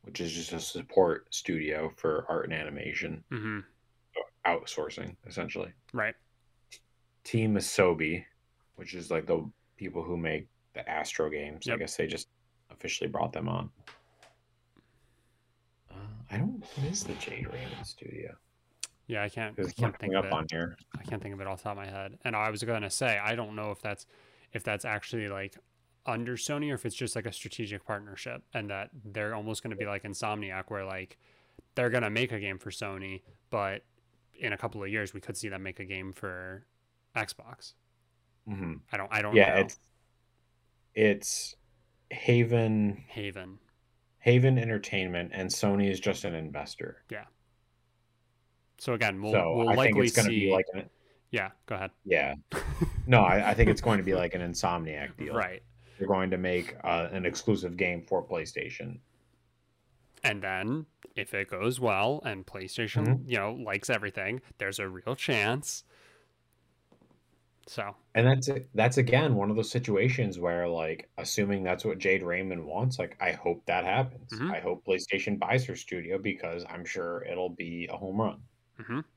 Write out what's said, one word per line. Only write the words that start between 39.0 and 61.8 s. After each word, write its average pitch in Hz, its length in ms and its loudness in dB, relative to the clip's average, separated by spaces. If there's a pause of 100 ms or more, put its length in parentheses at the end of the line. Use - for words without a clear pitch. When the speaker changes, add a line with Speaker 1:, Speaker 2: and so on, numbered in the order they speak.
Speaker 2:
I 107 100 2
don't 104 120 0
Speaker 1:
Yeah, 98 200 8
Speaker 2:
know. 95 60 6
Speaker 1:
it's, - 180 0 (1160)
it's - 600 2 (540)
Haven 113 1000 4
Speaker 2:
Haven. 98 500 -10 (600)
Speaker 1:
Haven 127 380 8
Entertainment, 95 760 0
and 92 160 -2
Sony 101 400 4
is 92 100 -2
just - 240 0
an 90 100 -2
investor. 73 760 -8
Speaker 2:
Yeah. 107 140 -10 (1500)
So - 160 -2
again, 104 280 2
we'll, 107 100 0
Speaker 1:
So 85 240 4
Speaker 2:
we'll 117 140 4
Speaker 1:
I - 60 8
think 117 200 6
Speaker 2:
likely 123 100 6
Speaker 1:
it's 113 100 4
gonna 107 120 8
Speaker 2:
see 110 180 4
Speaker 1:
be 95 60 6
like 95 220 6
an 95 140 -6 (420)
Speaker 2:
Yeah, 98 200 -2 (160)
go 113 80 -6
ahead. 95 160 -6 (140)
Speaker 1:
Yeah. 73 300 2 (180)
Speaker 2:
<laughs> - 120 -4 (440)
Speaker 1:
No, 123 120 12
I, 98 300 6
I 110 40 4
think 113 160 8
it's - 100 4
going 110 180 6
to 92 60 0
be 95 120 4
like 87 180 0
an 90 60 -2
Insomniac 82 760 -2
deal. 73 160 -6
Speaker 2:
Right. 95 300 -2 (340)
Speaker 1:
They're 95 120 -4
going 95 240 4
to 90 60 2
make, 90 440 0
uh, 85 300 2
an 95 120 -2
exclusive 90 520 0
game 87 260 0
for 92 240 0
PlayStation. - 720 -6 (1300)
Speaker 2:
And 104 180 0
then, 101 440 -2 (280)
if - 180 -6
it 98 160 -2
goes 113 300 0
well 120 460 2